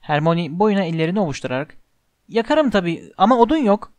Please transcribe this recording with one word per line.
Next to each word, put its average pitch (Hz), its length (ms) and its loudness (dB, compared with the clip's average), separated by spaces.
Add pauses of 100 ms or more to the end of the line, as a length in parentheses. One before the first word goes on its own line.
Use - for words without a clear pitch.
Hermione 160 580 -2
boyuna 202 260 0
ellerini 165 360 -4
ovuşturarak, 139 560 -6 (520)
Yakarım 240 420 0
tabii 170 460 -2
ama 226 220 4
odun 233 180 4
yok 208 420 0